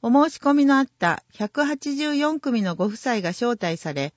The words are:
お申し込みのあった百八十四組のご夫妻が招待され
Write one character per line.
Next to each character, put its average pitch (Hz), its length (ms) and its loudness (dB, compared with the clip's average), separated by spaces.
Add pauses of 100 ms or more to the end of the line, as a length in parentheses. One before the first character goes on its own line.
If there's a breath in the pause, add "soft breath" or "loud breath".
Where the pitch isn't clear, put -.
お 233 80 -2
申 285 200 6
し - 100 -16
込 285 140 2
み 285 120 4
の 277 120 6
あ 269 40 4
っ 269 60 0
た - 440 -2
百 214 320 -4
八 285 320 -4
十 294 200 -2
四 294 240 0
組 240 220 -2
の 180 140 -2
ご 180 100 -2
夫 208 120 -4
妻 233 240 -2
が 175 80 -2
招 240 300 -2
待 165 180 -4
さ 160 160 -8
れ 143 240 -6